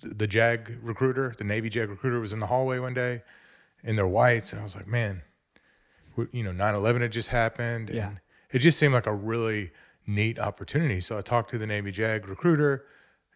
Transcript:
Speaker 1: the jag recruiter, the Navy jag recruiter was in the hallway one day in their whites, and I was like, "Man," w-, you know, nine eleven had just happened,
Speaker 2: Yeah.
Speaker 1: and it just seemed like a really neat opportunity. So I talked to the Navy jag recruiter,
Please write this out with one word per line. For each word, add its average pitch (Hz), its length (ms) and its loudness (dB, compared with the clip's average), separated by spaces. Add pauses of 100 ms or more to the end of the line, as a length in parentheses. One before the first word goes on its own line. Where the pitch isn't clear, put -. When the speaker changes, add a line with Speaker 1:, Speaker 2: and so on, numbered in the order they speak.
Speaker 1:
the 107 240 -2
jag 113 540 2
recruiter, 123 560 0
the 107 80 -8
Navy 110 240 -2
jag 110 220 -2
recruiter 120 300 -4
was 104 120 -6
in 110 80 -6
the 104 60 -4
hallway 127 320 0
one 127 160 -6
day 123 280 -2 (600)
in 113 140 0
their 98 120 2
whites, 117 440 4
and 107 80 -8
I 107 40 -8
was 98 120 -10
like, 95 100 -12
"Man," 101 360 -2 (920)
w-, 117 160 -2
you 120 100 -4
know, 95 100 -4
nine 101 220 2
eleven 117 280 2
had 113 100 -2
just 113 160 -4
happened, 117 640 -2
Speaker 2:
Yeah. 104 160 -4
Speaker 1:
and 101 120 -12 (300)
it 131 100 2
just 156 180 8
seemed 143 160 6
like 113 120 2
a 107 80 0
really 107 580 -2 (340)
neat 107 320 0
opportunity. 110 600 -2
So 107 160 -4
I 101 60 -4
talked 120 280 0
to 120 80 -4
the 107 80 -4
Navy 104 260 -4
jag 107 360 -2
recruiter, 143 560 2 (520)